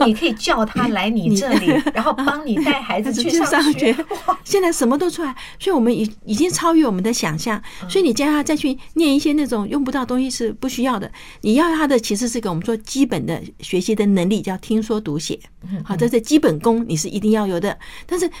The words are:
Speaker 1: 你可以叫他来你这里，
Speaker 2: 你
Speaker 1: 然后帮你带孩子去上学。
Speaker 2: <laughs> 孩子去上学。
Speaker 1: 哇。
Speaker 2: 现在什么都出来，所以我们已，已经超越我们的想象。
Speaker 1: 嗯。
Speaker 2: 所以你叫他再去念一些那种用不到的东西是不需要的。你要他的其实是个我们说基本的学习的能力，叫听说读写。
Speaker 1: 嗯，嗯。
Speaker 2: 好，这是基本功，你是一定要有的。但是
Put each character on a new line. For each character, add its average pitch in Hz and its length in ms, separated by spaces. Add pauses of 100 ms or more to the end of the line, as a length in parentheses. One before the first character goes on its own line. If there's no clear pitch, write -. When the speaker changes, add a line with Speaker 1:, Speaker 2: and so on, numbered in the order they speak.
Speaker 1:
你 220 80
可 269 120
以 247 80
叫 226 320
他 240 240
来 202 180
你 214 300
这 254 220
里， 185 120
Speaker 2:
你 269 100 (120)
Speaker 1:
然 220 100
后 302 80
帮 285 340
你 226 100
带 285 260
孩 233 180
子 226 140
去 240 160
上 320 160
学。 - 0
Speaker 2:
<laughs> - 0
孩 302 180
子 294 100
去 240 200
上 - 20
学。 311 100 (220)
Speaker 1:
哇。 - 160
Speaker 2:
现 403 180
在 349 100
什 262 160
么 269 100
都 359 120
出 339 120
来， 269 140 (240)
所 392 120
以 349 40
我 269 40
们 226 160
已， 214 160 (140)
已 214 80
经 302 160
超 330 240
越 320 120
我 226 60
们 185 120
的 226 100
想 160 240
象。 208 240 (220)
Speaker 1:
嗯。 180 60
Speaker 2:
所 381 120
以 - 20
你 277 80
叫 277 140
他 302 180
再 302 120
去 277 200 (200)
念 302 200
一 285 40
些 294 140
那 294 120
种 208 240
用 285 140
不 247 80
到 277 80
的 247 80
东 247 120
西 262 100
是 226 240
不 254 140
需 247 160
要 254 140
的。 196 120 (320)
你 214 120
要 320 220
他 311 120
的 269 120
其 208 160
实 233 120
是 233 140
个 214 80
我 170 60
们 170 100
说 233 120
基 262 280
本 165 200
的 165 160 (180)
学 - 200
习 214 140
的 202 140
能 185 200
力， 208 140
叫 185 160
听 220 240
说 220 180
读 160 200
写。 - 200 (220)
Speaker 1:
嗯， 185 140
嗯。 165 80
Speaker 2:
好， 196 120
这 233 120
是 240 120
基 294 200
本 156 200
功， 226 280
你 160 100
是 170 100
一 208 120
定 214 120
要 214 140
有 180 140
的。 190 180 (300)
但 349 120
是 349 100 (100)